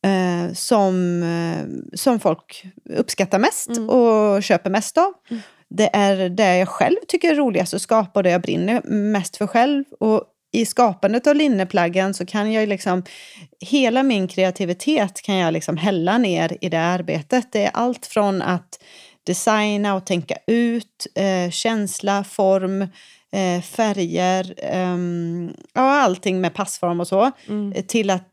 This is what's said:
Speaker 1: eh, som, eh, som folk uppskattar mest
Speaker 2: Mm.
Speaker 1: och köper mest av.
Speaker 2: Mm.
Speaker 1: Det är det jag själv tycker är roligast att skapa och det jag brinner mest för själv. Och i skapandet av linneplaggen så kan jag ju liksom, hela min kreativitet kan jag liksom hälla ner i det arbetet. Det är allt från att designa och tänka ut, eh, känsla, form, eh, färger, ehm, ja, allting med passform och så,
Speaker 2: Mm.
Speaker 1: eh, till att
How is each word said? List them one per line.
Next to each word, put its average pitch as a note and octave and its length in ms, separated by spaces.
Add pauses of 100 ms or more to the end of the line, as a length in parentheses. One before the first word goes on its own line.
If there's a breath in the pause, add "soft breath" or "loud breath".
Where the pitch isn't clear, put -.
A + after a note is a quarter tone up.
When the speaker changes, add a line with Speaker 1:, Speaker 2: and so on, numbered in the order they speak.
Speaker 1:
eh, F3+ 480
som, F3+ 680
eh, E3+ 440 (300)
som A#3 240
folk - 440 (320)
uppskattar - 420
mest - 300
Speaker 2:
Mm. A#3 220
Speaker 1:
och G#3+ 520
köper F#3 280
mest G#3+ 280
av. F#4 140 (180 loud breath)
Speaker 2:
Mm. A3+ 120 (280 loud breath)
Speaker 1:
Det G#3+ 220
är G3 360
det F#3 280
jag F3+ 120
själv - 280 (120)
tycker E4+ 220
är D#4 60
roligast A#3+ 380
att - 80
skapa G3+ 380
och - 20
det F3+ 80
jag F3 120
brinner F#3+ 420
mest G#3 520
för G#3 100
själv. C#4 380 (160)
Och A3 240 (280)
i A3+ 140
skapandet A3 600
av D4 80
linneplaggen F#3+ 800
så F3+ 120
kan G#3+ 260
jag A3 80
ju G#3+ 60
liksom, F#3+ 360 (580 loud breath)
hela B3+ 420
min G#3 260
kreativitet F#3 920
kan G3 140
jag E3+ 160
liksom E3 240
hälla F#3 420
ner E3+ 420
i F#3 80
det E3 120
arbetet. E3+ 720
Det G#3 120
är G3+ 100
allt A#3+ 320
från G3+ 360
att - 360 (480 loud breath)
designa G#3 680
och F#3+ 120
tänka F3+ 300 (100)
ut, A#3 680
eh, F#3 360
känsla, G3+ 760
form, F#3+ 580 (500 loud breath)
eh, F3+ 300
färger, F#3 960
ehm, F3 920 (240)
ja, C4+ 260
allting F#3 400
med F3 140
passform F3 460
och F3 80
så, G#3 220 (180 loud breath)
Speaker 2:
Mm. G#3 240
Speaker 1:
eh, F#3 120
till G#3 260
att F#3 220